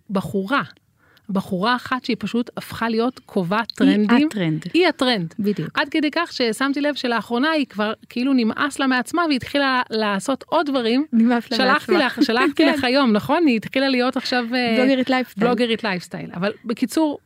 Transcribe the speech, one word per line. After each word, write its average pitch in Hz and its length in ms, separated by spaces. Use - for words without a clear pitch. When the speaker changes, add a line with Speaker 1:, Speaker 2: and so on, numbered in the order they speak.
Speaker 1:
בחורה. 196 520
בחורה 196 460
אחת 254 280
שהיא 226 160
פשוט 233 360
הפכה - 320
להיות 233 380
קובעת 202 440
Speaker 2:
היא - 60
Speaker 1:
טרנדים. 247 520
Speaker 2:
הטרנד. 160 360
Speaker 1:
היא 339 140
הטרנד. 240 500
Speaker 2:
בדיוק. 202 360
Speaker 1:
עד 294 140
כדי 302 220
כך 330 220
ששמתי 269 480
לב 285 140
שלאחרונה 240 560
היא 302 160
כבר 214 260
כאילו 254 240
נמאס 254 460
לה 277 80
מעצמה, 262 400
והיא 294 100
התחילה 262 540
לעשות 214 580
עוד 320 180
דברים. 262 460
Speaker 2:
נמאס 233 380
לה 240 60
Speaker 1:
שלחתי 254 360
Speaker 2:
מעצמה. 277 140
Speaker 1:
לך, 247 160
שלחתי 262 360
Speaker 2:
<laughs> 320 60
כן. 277 100
Speaker 1:
לך 269 100
היום, 254 280
נכון? 294 340
היא 240 100
התחילה 269 320
להיות 254 280
עכשיו, 247 280
אה, 240 240
Speaker 2:
בלוגרית 254 320
לייפסטייל. 247 360
Speaker 1:
בלוגרית 233 380
לייפסטייל. 170 500
אבל 196 180
בקיצור, 277 600